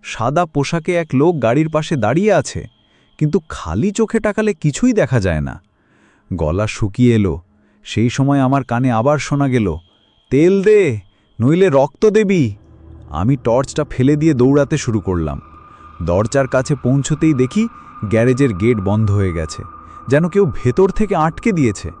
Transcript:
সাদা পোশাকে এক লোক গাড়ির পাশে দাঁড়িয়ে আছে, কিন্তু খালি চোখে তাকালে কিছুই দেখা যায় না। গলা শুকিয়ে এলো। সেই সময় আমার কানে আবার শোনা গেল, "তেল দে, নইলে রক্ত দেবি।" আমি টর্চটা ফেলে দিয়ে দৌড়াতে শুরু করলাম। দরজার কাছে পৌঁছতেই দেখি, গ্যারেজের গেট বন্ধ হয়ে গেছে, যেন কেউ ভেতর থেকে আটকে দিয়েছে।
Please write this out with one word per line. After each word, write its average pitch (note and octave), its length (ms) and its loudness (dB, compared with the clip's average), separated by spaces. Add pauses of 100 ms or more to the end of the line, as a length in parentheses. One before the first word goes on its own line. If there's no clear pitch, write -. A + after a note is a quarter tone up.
সাদা D3 420 -4
পোশাকে D#3+ 480 -4
এক E3+ 200 -4
লোক D3 280 2
গাড়ির C3+ 260 0
পাশে D#3 280 -4
দাঁড়িয়ে C#3+ 360 0
আছে, D#3 340 -2 (520)
কিন্তু D3+ 300 0
খালি G2+ 420 -4
চোখে A3 300 -2
তাকালে G#3+ 340 -2
কিছুই G3 380 0
দেখা G3+ 280 0
যায় F2 200 -2
না। C2+ 220 -8 (720)
গলা E2+ 340 -2
শুকিয়ে A2+ 480 0
এলো। F#2 260 0 (440)
সেই A#2 260 -2
সময় C#3 300 0
আমার C3+ 240 0
কানে B2 280 -2
আবার B2+ 260 0
শোনা C#3+ 300 -2
গেল, G#2+ 280 0 (540)
"তেল F3+ 320 2
দে, F#3+ 360 2 (420)
নইলে E3 280 4
রক্ত C3+ 380 2
দেবি।" F#3+ 480 2 (560)
আমি G#2+ 260 0
টর্চটা C3 540 0
ফেলে C3+ 260 2
দিয়ে D#3 180 2
দৌড়াতে C#3 420 2
শুরু A2 240 -2
করলাম। E2 400 -4 (600)
দরজার A2 460 0
কাছে C3 260 0
পৌঁছতেই C#3 600 0
দেখি, C3 340 0 (360)
গ্যারেজের A#2 500 2
গেট A2 240 0
বন্ধ G2+ 320 0
হয়ে G2 220 0
গেছে, E2 300 -8 (460)
যেন D3+ 200 2
কেউ F#3 260 2
ভেতর F#3 360 2
থেকে G3+ 260 -2
আটকে E3 360 0
দিয়েছে। B2 380 -2 (100)